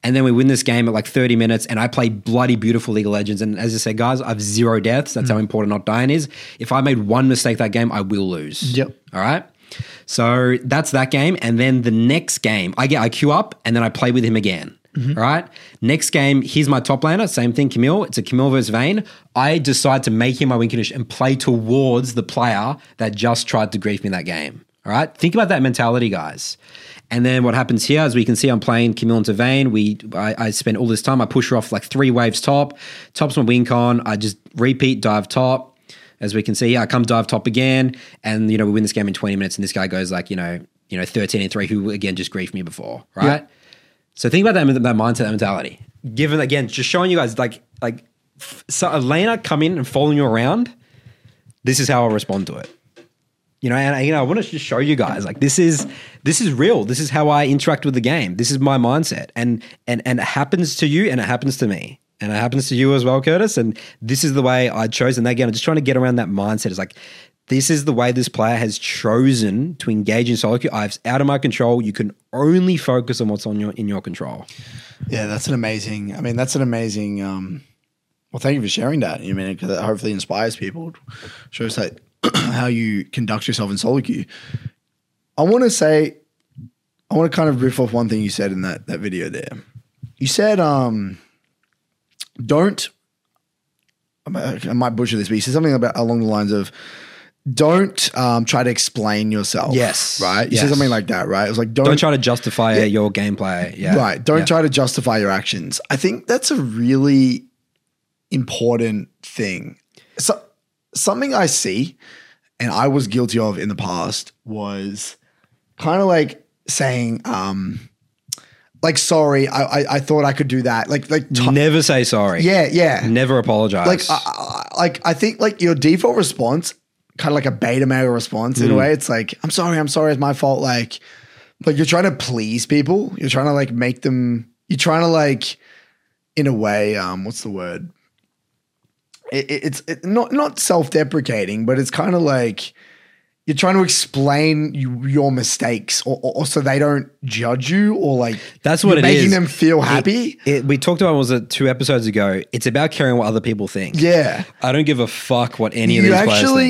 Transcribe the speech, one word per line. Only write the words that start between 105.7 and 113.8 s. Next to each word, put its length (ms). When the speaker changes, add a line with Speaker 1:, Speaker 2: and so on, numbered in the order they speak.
Speaker 2:
I 60
think 320
that's 240
a 40
really 920
important 800
thing. 540
So, 240
something 400
I 120
see, 520
and 120
I 160
was 200
guilty 320
of 200
in 100
the 60
past, 560